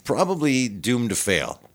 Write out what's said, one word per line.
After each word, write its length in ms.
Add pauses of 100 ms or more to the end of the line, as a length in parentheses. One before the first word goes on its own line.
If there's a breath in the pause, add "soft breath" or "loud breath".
probably 640
doomed 420
to 60
fail. 440 (140)